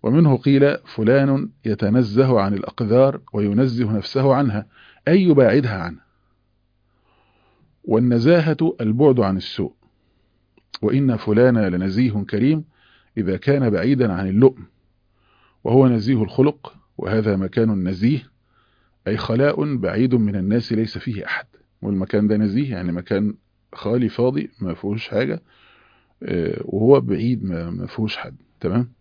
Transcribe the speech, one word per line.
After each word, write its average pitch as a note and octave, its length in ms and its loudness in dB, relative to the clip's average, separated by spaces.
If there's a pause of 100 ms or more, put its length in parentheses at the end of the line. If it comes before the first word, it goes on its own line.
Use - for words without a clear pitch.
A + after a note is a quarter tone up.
ومنه C#3+ 340 4
قيل: C#3 400 2 (100)
"فلان C3+ 640 0 (140)
يتنزه A2+ 760 0
عن G2 140 -2
الأقذار A#2+ 680 0 (120)
وينزه A2 600 0
نفسه C3 420 0
عنها"، A2+ 320 -2 (420)
أي F3+ 140 4
يباعدها C3 600 4
عنها. E2+ 220 -12 (1800)
والنزاهة C#3+ 960 2
البعد B2 400 4
عن F#2+ 160 0
السوء. - 360 -6 (1080)
"وإن B2+ 340 0
فلان A#2 420 4
لنزيه G2 720 0
كريم"، C#3+ 340 0 (540)
إذا F#2+ 180 -2
كان C#3 340 0
بعيداً A2 420 0
عن F#2+ 160 -4
اللؤم، A#2 360 4 (1000)
وهو C3 240 4
نزيه A#2 340 0
الخلق، C3+ 520 -2 (240)
وهذا G#2+ 380 -2
مكان F#2+ 520 -2
نزيه، A2 340 -2 (840)
أي G#2+ 100 -2
خلاء C#3+ 600 -2
بعيد A2 380 0
من G#2+ 220 0
الناس G2+ 360 -2
ليس A2 260 -4
فيه G#2 280 -10
أحد. - 200 -8 (360)
والمكان G2+ 460 -2
ده G#2+ 80 2
نزيه، G#2+ 340 -2
يعني F2+ 220 -6
مكان G2 420 -4 (400)
خالي A#2 340 -2
فاضي B2+ 420 -2 (100)
ما F2+ 140 -6
فيهوش G#2 340 -8
حاجة، C#3 340 -4 (800)
آه، - 420 -4
وهو B2 360 4
بعيد A2+ 440 -2
ما، E2+ 260 -6
ما F2+ 160 -8
فيهوش G#2+ 300 -6
حد. - 200 -16 (240)
تمام؟ A#2+ 400 -2